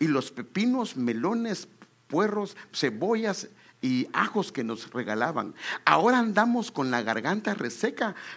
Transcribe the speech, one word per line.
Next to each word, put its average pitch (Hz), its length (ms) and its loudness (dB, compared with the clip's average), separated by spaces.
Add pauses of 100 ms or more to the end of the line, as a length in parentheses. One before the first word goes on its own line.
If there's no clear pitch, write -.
y 160 80 4
los 135 240 2
pepinos, 233 640 0
melones, 170 720 0 (400)
puerros, 202 480 0 (180)
cebollas 185 720 0 (320)
y 127 320 2
ajos - 380 0
que 123 140 -4
nos 113 260 -6
regalaban? 113 640 -2 (300)
Ahora 180 340 6
andamos 226 520 2
con 135 200 -2
la 120 120 2
garganta 113 520 -2
reseca, 208 600 -4 (220)